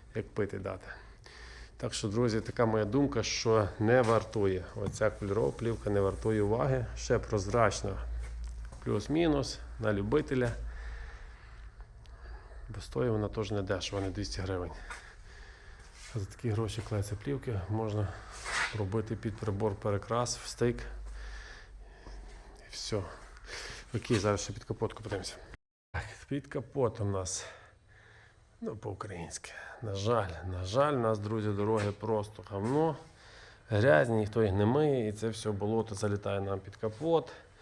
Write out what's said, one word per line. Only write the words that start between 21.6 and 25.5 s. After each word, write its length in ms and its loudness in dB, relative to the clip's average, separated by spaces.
І 120 -18
все. 300 -4
Окей, 240 2
зараз 220 2
ще 120 -6
під 100 -12
капотку 400 -4
подивимося. 320 -6